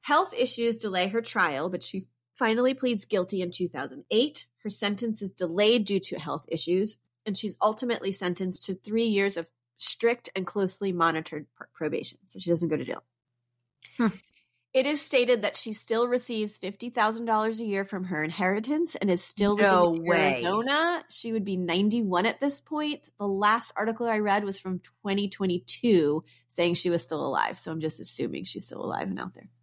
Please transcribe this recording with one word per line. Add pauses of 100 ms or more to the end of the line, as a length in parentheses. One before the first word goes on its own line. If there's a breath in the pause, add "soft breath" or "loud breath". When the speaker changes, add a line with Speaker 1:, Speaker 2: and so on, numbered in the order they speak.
Speaker 1:
Health
issues
delay
her
trial,
but
she (260)
finally
pleads
guilty
in
two
thousand
eight. (180)
Her
sentence
is
delayed
due
to
health
issues, (260)
and
she's
ultimately
sentenced
to
three
years
of (280)
strict
and
closely
monitored
pr-,
probation,
so
she
doesn't
go
to
jail. (920)
Speaker 2:
Hmm. (520 soft breath)
Speaker 1:
It
is
stated
that
she
still
receives
fifty
thousand
dollars
a
year
from
her
inheritance
and
is
still
Speaker 2:
No
Speaker 1:
living
in
Speaker 2:
way.
Speaker 1:
Arizona.
She
would
be
ninety-one
at
this
point.
The
last
article
I
read
was
from
twenty
twenty-two (240 soft breath)
saying
she
was
still
alive,
so
I'm
just
assuming
she's
still
alive
and
out
there. (120)